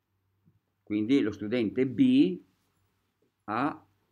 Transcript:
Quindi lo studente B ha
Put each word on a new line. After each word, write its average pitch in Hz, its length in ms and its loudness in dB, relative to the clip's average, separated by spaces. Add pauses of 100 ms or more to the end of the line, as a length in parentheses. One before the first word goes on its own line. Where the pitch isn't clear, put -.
(840)
Quindi 107 380 0
lo 107 100 -2
studente 117 560 -4
B 135 540 2 (1040)
ha 120 400 -4 (260)